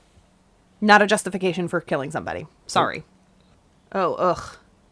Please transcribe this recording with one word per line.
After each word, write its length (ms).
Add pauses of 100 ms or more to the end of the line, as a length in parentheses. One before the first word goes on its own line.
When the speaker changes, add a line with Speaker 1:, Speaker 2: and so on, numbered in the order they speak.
(800)
Speaker 1:
not 220
a 40
justification 640
for 120
killing 300
somebody. 360 (200)
Sorry. 320
Speaker 2:
Nope. 60 (880)
Speaker 1:
Oh, 220
ugh. 420 (360)